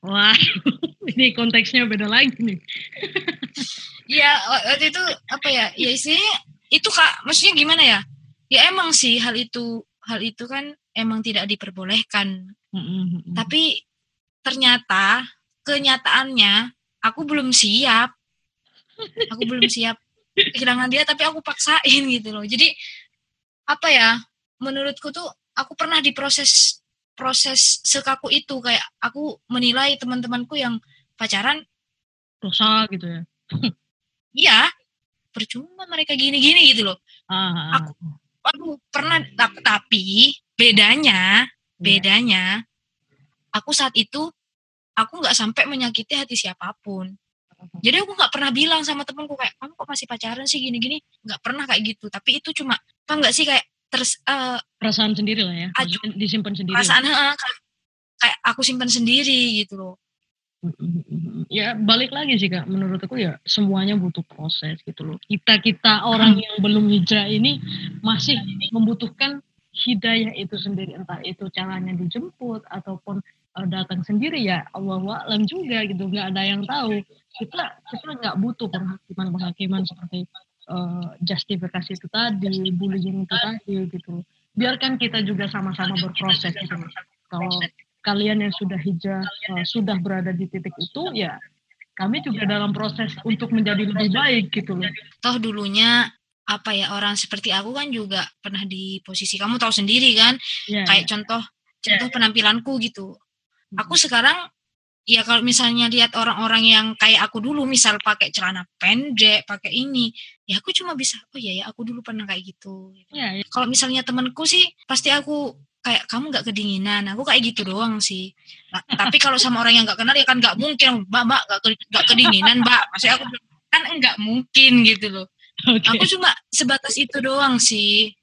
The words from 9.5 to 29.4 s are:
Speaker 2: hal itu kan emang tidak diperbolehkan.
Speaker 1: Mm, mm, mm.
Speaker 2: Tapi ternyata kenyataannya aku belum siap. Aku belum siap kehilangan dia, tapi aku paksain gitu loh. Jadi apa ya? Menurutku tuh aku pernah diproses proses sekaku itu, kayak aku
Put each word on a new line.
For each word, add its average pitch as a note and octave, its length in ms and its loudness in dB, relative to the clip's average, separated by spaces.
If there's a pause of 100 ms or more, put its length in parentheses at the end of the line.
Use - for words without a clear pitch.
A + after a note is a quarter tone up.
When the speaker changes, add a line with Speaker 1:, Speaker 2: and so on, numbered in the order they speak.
Speaker 2:
hal A3 160 -4
itu A#3 240 -8
kan C#4 240 -8 (240)
emang A3 240 -2
tidak G#3+ 320 -6
diperbolehkan. F#3+ 1040 -6 (160)
Speaker 1:
Mm, F#3+ 80 -6
mm, F#3 240 -4 (240)
mm. F3 80 -8
Speaker 2:
Tapi D4+ 480 -2 (560)
ternyata B3 880 0 (400)
kenyataannya B3+ 1040 2 (320)
aku B3+ 240 -2
belum C#4+ 240 0
siap. A#3 640 4 (1120)
Aku A3+ 160 -6
belum B3 240 -2
siap A3+ 320 -4 (560)
kehilangan B3 320 0
dia, C4+ 160 0
tapi D4+ 240 0
aku D#4 160 -6
paksain C#4+ 640 2
gitu A3+ 240 -2
loh. G#3 160 -8
Jadi A3 240 2 (960)
apa D4 240 0
ya? A#3 180 6 (540)
Menurutku C#4 480 -6
tuh E4+ 160 -10 (240)
aku - 240 -6
pernah D#4+ 240 0
diproses C#4 800 4 (380)
proses C4 640 2
sekaku - 500 0
itu, C#4 300 -2
kayak A#3 240 -2 (160)
aku C#4 480 -6